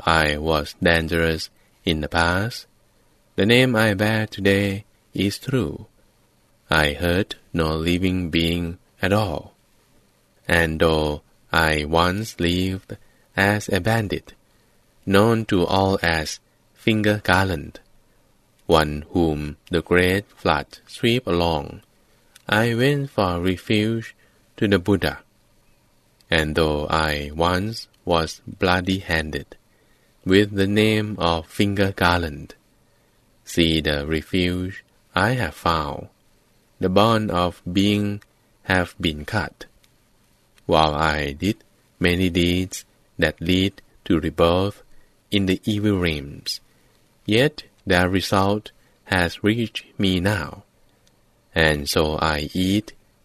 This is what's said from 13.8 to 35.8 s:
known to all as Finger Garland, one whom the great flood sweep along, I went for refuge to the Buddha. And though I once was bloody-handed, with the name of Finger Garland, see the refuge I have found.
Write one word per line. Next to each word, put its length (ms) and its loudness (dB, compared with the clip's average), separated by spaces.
known 400 4
to 200 2
all 380 2
as 360 -2
Finger 500 0
Garland, 560 0
one 460 2
whom 440 0
the 120 0
great 500 2
flood 540 -4
sweep 400 -2
along, 560 -2
I 260 2
went 340 0
for 300 0
refuge 760 -2
to 100 0
the 120 2
Buddha. 400 0
And 260 0
though 340 0
I 440 -2
once 540 -2
was 420 -2
bloody-handed, 1080 -2
with 260 4
the 160 0
name 500 0
of 300 -2
Finger 460 0
Garland, 600 -2
see 360 2
the 240 -2
refuge 800 -4
I 160 2
have 240 -4
found. 540 -4